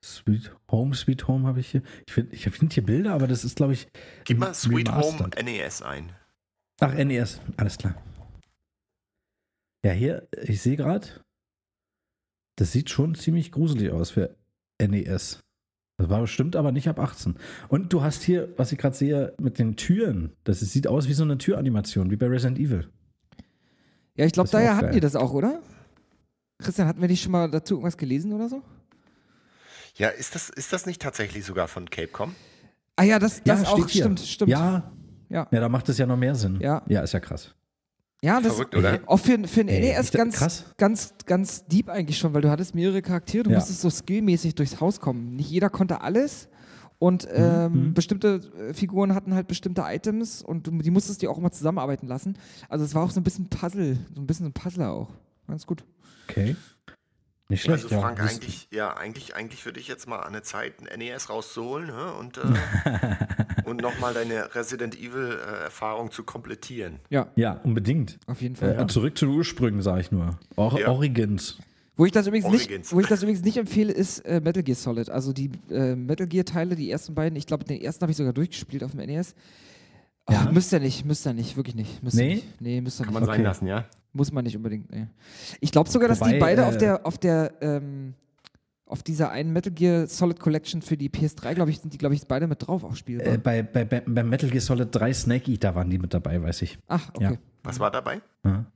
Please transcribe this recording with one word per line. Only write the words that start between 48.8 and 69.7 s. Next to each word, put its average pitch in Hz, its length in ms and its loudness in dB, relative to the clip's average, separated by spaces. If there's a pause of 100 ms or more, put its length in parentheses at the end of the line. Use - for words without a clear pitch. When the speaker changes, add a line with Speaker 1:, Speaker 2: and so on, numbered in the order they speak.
Speaker 3:
hatten 190 180 -2
halt 185 140 0
bestimmte 180 400 -4
Items 214 560 -4
und 160 240 -6
du, 160 100 -4
die 160 140 2
musstest 202 320 2
die - 40 -2
auch 147 120 -4
immer 175 120 0
zusammenarbeiten 143 560 -2
lassen. 135 300 -6 (320)
Also 151 160 -2
es 143 80 -6
war 160 100 2
auch 180 80 0
so 196 80 0
ein 175 40 -2
bisschen 185 260 -2
Puzzle, 170 480 -2 (160)
so 143 80 -12
ein 139 60 -10
bisschen 165 180 -2
ein 143 80 -6
Puzzler 175 380 -4
auch. 58 180 -8 (380)
Ganz 156 180 -10
gut. - 180 -6 (460)
Speaker 1:
Okay. 107 260 -2 (960)
Nicht 101 140 0
schlecht, 160 200 2
Speaker 2:
Also - 120 -2
Speaker 1:
ja. 101 60 2
Speaker 2:
Frank, 117 160 -2
Speaker 1:
Das 104 140 0
Speaker 2:
eigentlich, - 400 -12
ja, 104 240 -4
eigentlich, 113 400 -12
eigentlich 113 300 -12
würde 120 160 -12
ich - 80 -18
jetzt 127 180 -14
mal 117 120 -10
an 85 120 -10
der 104 120 -12
Zeit 113 360 -10
ein - 80 -20
N - 140 -12
E 117 80 -8
S 127 200 -12
rauszuholen, 120 600 -8
hä? 143 280 -10
Und, 123 200 -14
äh, 131 40 -10
Speaker 1:
<laughs> 110 1300 0
Speaker 2:
und 120 120 -6
nochmal 123 320 -4
deine 113 420 -4
Resident 120 420 -6
Evil, 123 400 -6
äh, 90 280 -8
Erfahrung 110 460 -6
zu 113 120 -12
komplettieren. 110 840 -12
Speaker 3:
Ja. 139 260 -2
Speaker 1:
Ja, 110 180 2 (100)
unbedingt. 113 640 0
Speaker 3:
Auf - 140 -8
jeden 123 140 -6
Fall. 113 240 0
Speaker 1:
Äh, - 80 0
zurück 127 300 0
zu - 80 2
den 139 100 2
Ursprüngen, 123 460 0